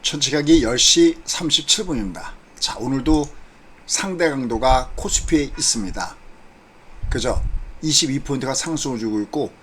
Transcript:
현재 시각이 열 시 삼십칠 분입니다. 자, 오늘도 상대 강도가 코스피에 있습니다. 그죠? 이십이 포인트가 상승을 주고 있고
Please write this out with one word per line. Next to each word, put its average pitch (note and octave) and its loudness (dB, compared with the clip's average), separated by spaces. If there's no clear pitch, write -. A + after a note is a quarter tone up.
현재 D3 -2
시각이 D3 4
열 A#2 0
시 E3 6
삼십칠 - -2
분입니다. G2+ -6
자, - -4
오늘도 C3+ 2
상대 F3 0
강도가 B2+ 2
코스피에 - 0
있습니다. F#2+ -2
그죠? A#2+ 0
이십이 C#3+ 0
포인트가 C3+ -4
상승을 C3 -4
주고 G#2+ 0
있고 A#2 -4